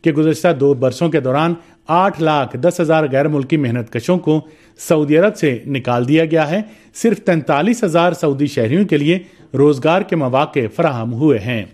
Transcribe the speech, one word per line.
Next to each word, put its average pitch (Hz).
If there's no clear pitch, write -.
کہ 165
گزشتہ 156
دو 143
برسوں 131
کے 147
دوران 147
آٹھ 175
لاکھ 151
دس 165
ہزار 160
غیر 143
ملکی 143
محنت 123
کشوں 180
کو 156
سعودی 151
عرب 214
سے 131
نکال 123
دیا 160
گیا 156
ہے، 196
صرف -
تینتالیس 165
ہزار 170
سعودی 147
شہریوں 139
کے 170
لیے 156
روزگار 151
کے 190
مواقع 139
فراہم 123
ہوئے 131
ہیں۔ 110